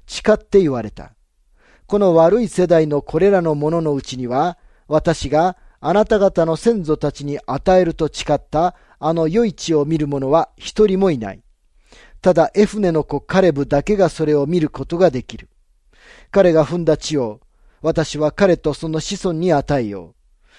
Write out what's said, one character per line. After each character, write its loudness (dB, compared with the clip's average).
誓 -2
っ 0
て 2
言 2
わ -6
れ -12
た。 -20
こ 0
の 4
悪 4
い -2
世 0
代 4
の -2
こ -4
れ 4
ら 2
の -2
者 -2
の -2
う -6
ち -12
に -8
は、 -4
私 -2
が 0
あ -2
な 2
た 0
方 2
の -2
先 0
祖 -2
た -4
ち -14
に -6
与 2
え 2
る -2
と -4
誓 -4
っ 0
た 0
あ -2
の 0
良 2
い -2
地 -4
を 2
見 0
る -4
者 -4
は 2
一 0
人 0
も 2
い -4
な -10
い。 -20
た 4
だ 2
エ 4
フ -2
ネ 0
の 0
子 -6
カ 0
レ 4
ブ -4
だ 0
け 0
が 2
そ -4
れ 2
を 0
見 0
る 0
こ -10
と -6
が 4
で -4
き -16
る。 -20
彼 6
が 4
踏 -4
ん -6
だ 2
地 -6
を -6
私 -4
は 0
彼 2
と -4
そ -8
の -4
子 -8
孫 -4
に 0
与 0
え -4
よ -12
う。 -20